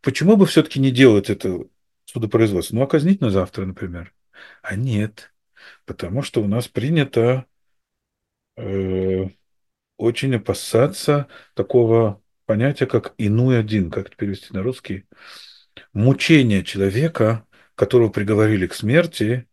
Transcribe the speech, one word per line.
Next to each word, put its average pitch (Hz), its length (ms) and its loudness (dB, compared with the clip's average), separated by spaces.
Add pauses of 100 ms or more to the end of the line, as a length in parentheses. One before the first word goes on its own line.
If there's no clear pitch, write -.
Почему 175 360 2
бы 190 80 6
всё-таки - 340 0
не 135 120 2
делать 120 380 6
это 95 360 -6 (400)
судопроизводство? 107 680 -2
Ну, 123 80 0
а 139 40 -2
казнить 165 340 0
на 123 80 0
завтра, 95 360 -2
например. 90 480 -12 (480)
А - 140 -10
нет, 107 580 -4 (520)
потому 95 360 -8
что - 200 -2
у 104 60 -2
нас 113 200 -2
принято, 127 800 0 (1120)
э, 95 680 -4 (720)
очень 120 380 -2
опасаться 135 920 -2 (260)
такого 113 680 2 (240)
понятия, 123 420 -2
как - 300 -2
инуй 117 420 2
один, 104 320 -2
как 95 160 -8
это - 80 -20
перевести - 380 -8
на 95 100 -6
русский, 101 420 -8 (880)
мучение 120 680 4
человека, 110 840 -2 (340)
которого 123 300 4
приговорили 104 580 0
к - 60 -10
смерти. 127 800 -2